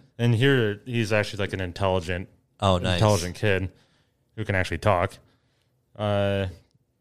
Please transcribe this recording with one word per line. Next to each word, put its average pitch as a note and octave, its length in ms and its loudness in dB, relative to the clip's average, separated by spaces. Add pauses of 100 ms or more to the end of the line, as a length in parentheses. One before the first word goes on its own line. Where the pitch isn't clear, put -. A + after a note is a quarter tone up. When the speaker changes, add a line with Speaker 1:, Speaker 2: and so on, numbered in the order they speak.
(160)
Speaker 1:
And A#2+ 180 2
here, A2+ 500 2
he's A#2 280 -2
actually, G#2 280 0
like, F#2+ 140 -4
an F#2+ 60 -4
intelligent, F#2 680 -2 (320)
Speaker 2:
Oh, F#2+ 180 4
nice. F2+ 160 0
Speaker 1:
intelligent F2+ 400 2
kid F#2+ 380 -2 (640)
who A2 80 -8
can G2+ 100 -2
actually F2+ 240 -2
talk. F#2+ 400 0 (800)
Uh, G2+ 500 0 (540)